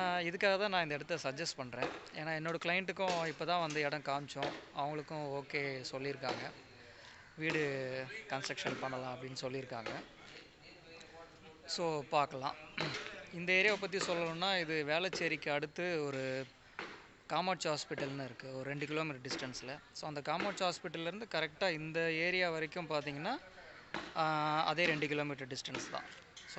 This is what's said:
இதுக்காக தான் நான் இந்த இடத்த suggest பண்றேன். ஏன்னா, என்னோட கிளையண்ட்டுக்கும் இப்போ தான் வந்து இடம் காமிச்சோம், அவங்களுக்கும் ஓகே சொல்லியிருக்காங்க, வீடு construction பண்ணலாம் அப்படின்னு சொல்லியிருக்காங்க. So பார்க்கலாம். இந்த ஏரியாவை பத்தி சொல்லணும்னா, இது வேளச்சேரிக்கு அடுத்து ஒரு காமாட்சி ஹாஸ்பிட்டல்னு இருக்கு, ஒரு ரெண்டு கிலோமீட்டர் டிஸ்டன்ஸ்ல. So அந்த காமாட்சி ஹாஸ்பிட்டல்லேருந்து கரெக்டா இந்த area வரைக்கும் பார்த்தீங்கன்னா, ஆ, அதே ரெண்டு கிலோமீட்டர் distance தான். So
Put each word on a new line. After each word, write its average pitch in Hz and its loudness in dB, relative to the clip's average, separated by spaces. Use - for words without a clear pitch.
இதுக்காக 190 6
தான் 202 4
நான் 175 6
இந்த 147 0
இடத்த 151 -2
suggest 143 -2
பண்றேன். 123 -2
ஏன்னா, 156 -2
என்னோட 165 0
கிளையண்ட்டுக்கும் 180 2
இப்போ 156 -4
தான் 170 4
வந்து 151 2
இடம் 147 0
காமிச்சோம், 143 -2
அவங்களுக்கும் 151 -2
ஓகே 139 0
சொல்லியிருக்காங்க, 131 -2
வீடு 156 2
construction 135 -2
பண்ணலாம் 127 -2
அப்படின்னு 131 -6
சொல்லியிருக்காங்க. 123 -4
So 160 0
பார்க்கலாம். 135 2
இந்த 175 0
ஏரியாவை 196 6
பத்தி 190 -2
சொல்லணும்னா, 170 2
இது 156 2
வேளச்சேரிக்கு 160 2
அடுத்து 156 0
ஒரு 135 0
காமாட்சி 175 2
ஹாஸ்பிட்டல்னு 139 -2
இருக்கு, 123 -10
ஒரு 131 -4
ரெண்டு 143 -2
கிலோமீட்டர் 151 0
டிஸ்டன்ஸ்ல. 127 -4
So - -6
அந்த 143 -4
காமாட்சி 180 0
ஹாஸ்பிட்டல்லேருந்து 170 -2
கரெக்டா 156 2
இந்த 156 -2
area 180 4
வரைக்கும் 160 -2
பார்த்தீங்கன்னா, 151 0
ஆ, 160 4
அதே 156 6
ரெண்டு 151 4
கிலோமீட்டர் 143 0
distance - -4
தான். - -4
So - -8